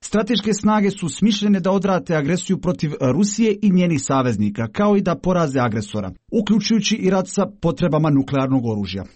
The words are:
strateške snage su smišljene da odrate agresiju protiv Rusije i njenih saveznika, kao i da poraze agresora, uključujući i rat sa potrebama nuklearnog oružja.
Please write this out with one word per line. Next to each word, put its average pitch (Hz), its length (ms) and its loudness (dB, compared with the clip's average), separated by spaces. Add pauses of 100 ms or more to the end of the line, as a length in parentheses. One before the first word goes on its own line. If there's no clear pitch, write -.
strateške 214 480 -2
snage 208 380 2
su 190 180 -6
smišljene 202 520 2
da 185 100 -2
odrate 185 460 0
agresiju 170 420 -2
protiv - 320 -2 (100)
Rusije 202 640 2
i 208 80 4
njenih 175 320 2
saveznika, 113 720 0
kao 208 240 2
i 202 60 2
da 180 120 0
poraze 165 460 0
agresora, 107 500 -4 (220)
uključujući 214 640 2
i 185 140 0
rat 185 180 0
sa 190 180 -2 (140)
potrebama 160 500 0
nuklearnog 135 560 0
oružja. 98 380 -4 (120)